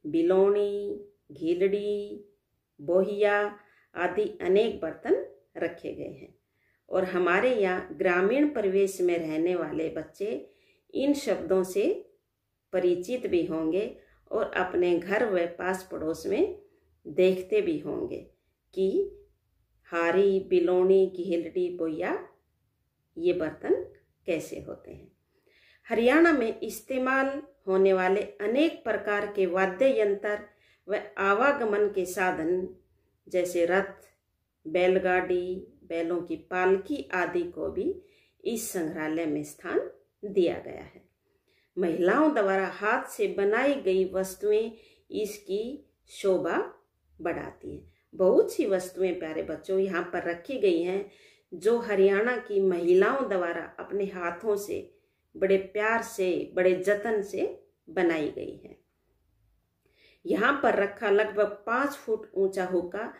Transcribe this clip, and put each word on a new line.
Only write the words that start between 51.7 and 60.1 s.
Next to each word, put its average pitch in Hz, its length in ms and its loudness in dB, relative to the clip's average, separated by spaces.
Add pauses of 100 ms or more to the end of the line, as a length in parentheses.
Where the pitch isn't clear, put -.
हरियाणा 202 580 4
की 202 240 -2
महिलाओं 190 680 4
द्वारा 170 500 -4
अपने 196 260 -4
हाथों 196 500 -4
से - 380 -8 (440)
बड़े 190 200 4
प्यार 214 440 -2
से, 185 520 -2
बड़े 185 220 4
जतन 202 460 0
से 196 420 -4 (260)
बनाई 170 400 0
गई - 260 -10
है। - 220 -20 (1500)